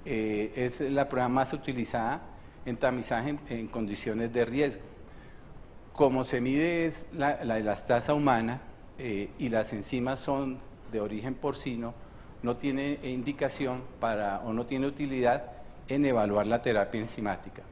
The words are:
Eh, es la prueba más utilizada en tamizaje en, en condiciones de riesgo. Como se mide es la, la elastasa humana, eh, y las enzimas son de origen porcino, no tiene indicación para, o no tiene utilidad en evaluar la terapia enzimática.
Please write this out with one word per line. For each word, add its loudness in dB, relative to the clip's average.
Eh, 0
es -2
la 2
prueba 2
más 2
utilizada -2
en -2
tamizaje 2
en, -4
en -4
condiciones -2
de 4
riesgo. 0
Como 6
se 0
mide 2
es -4
la, 2
la 2
elastasa 2
humana, 4
eh, -2
y 0
las 2
enzimas -2
son -2
de 0
origen -4
porcino, -4
no 0
tiene 0
indicación -2
para, 2
o -4
no 0
tiene 0
utilidad 2
en 4
evaluar 6
la 4
terapia 2
enzimática. -4